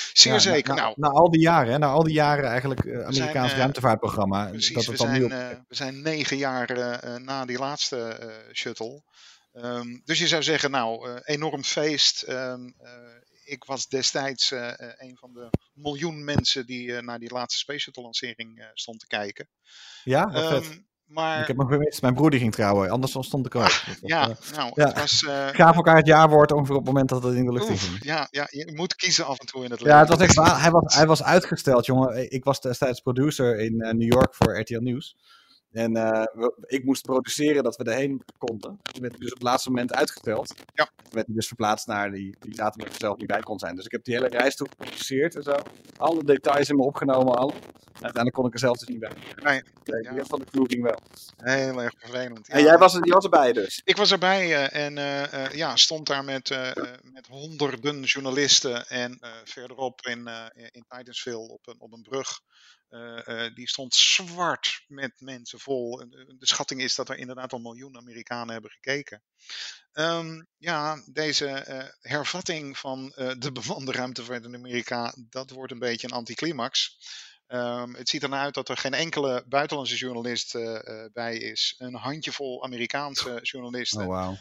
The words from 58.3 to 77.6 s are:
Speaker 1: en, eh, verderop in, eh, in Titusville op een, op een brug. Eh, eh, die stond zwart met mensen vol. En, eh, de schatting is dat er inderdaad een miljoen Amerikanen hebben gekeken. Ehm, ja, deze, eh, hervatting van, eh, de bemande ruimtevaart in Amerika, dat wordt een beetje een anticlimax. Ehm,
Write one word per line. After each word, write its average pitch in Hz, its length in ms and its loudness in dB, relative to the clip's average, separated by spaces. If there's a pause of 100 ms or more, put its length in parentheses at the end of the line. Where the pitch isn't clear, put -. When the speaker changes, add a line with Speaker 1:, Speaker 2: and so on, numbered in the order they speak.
Speaker 1:
en, 123 320 -6
eh, 120 100 -18 (140)
verderop 123 640 -12
in, 120 200 -8
eh, 113 180 -12 (260)
in 120 160 -20
Titusville 120 640 -12
op 113 180 -20
een, 120 120 -20
op 113 140 -20
een 117 80 -20
brug. 131 380 -8 (500)
Eh, 117 560 -10
eh, 113 100 -10
die 120 140 -20
stond 131 260 -6
zwart 175 920 0
met 139 320 -10
mensen 123 400 -18
vol. 127 420 -6
En, 123 100 -20
eh, 131 140 -20 (140)
de 127 80 -16
schatting 139 340 -2
is 131 140 -2
dat 123 140 -6
er 131 80 -10
inderdaad 127 360 -14
een 120 80 -10
miljoen 120 360 -18
Amerikanen 117 560 -12
hebben 110 180 -14
gekeken. 135 500 -8 (720)
Ehm, 160 520 -4 (140)
ja, 151 440 -4 (100)
deze, 147 360 -2
eh, 135 360 -10 (180)
hervatting 147 760 -8
van, 131 380 -10
eh, 127 220 -6
de 135 140 -8
bemande 131 400 -8
ruimtevaart 123 540 -8
in 123 100 -16
Amerika, 120 580 -6 (160)
dat 131 200 -12
wordt 131 220 -14
een 120 80 -14
beetje 120 280 -6
een 123 60 -12
anticlimax. 123 840 -6 (500)
Ehm, 123 460 -6